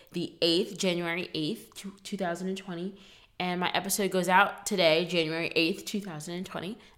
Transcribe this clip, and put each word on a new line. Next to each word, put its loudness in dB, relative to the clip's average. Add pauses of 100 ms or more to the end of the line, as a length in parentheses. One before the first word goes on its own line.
(140)
the -4
eighth, 0
January -2
eighth, -4
two, -12 (100)
two -6
thousand -4
and -4
twenty. -8 (440)
And -2
my 0
episode 0
goes 2
out 4
today, 4
January 0
eighth, 2
two -4
thousand -8
and -6
twenty, -8 (200)